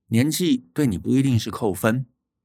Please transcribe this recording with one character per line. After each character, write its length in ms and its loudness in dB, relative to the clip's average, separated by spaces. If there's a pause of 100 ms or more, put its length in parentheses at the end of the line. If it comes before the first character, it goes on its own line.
年 240 2
纪 420 0
对 140 0
你 100 0
不 180 -2
一 80 4
定 160 2
是 120 -4
扣 220 -2
分， 340 -2 (380)